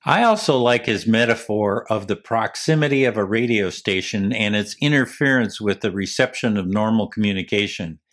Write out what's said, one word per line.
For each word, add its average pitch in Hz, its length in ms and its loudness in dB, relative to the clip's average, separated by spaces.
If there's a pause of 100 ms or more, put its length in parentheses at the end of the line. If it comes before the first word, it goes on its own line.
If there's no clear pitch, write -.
I 190 160 2
also 220 340 2
like 120 300 2
his 107 200 -2
metaphor 110 840 0
of 101 140 -4
the 98 100 -2
proximity 139 880 0
of 110 140 0
a 104 60 2
radio 107 440 0
station 98 640 -2
and 104 240 0
its 104 240 -4
interference 135 800 0
with 101 220 -2
the 104 100 -2
reception 104 640 -2
of 92 100 -2
normal 107 420 0
communication. 98 920 -2 (140)